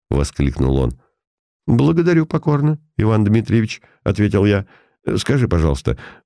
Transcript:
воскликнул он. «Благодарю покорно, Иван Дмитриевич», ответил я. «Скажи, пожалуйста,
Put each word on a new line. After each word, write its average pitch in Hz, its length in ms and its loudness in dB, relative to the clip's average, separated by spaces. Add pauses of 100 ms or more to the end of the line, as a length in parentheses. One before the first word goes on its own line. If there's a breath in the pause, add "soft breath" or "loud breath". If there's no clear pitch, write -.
воскликнул 67 680 -2
он. 60 220 -2 (680)
«Благодарю 165 600 2
покорно, 151 540 0 (180)
Иван 107 260 2
Дмитриевич», 110 580 0 (220 soft breath)
ответил 98 420 0
я. 98 200 2 (520 soft breath)
«Скажи, 123 300 0
пожалуйста, 76 500 0 (280 loud breath)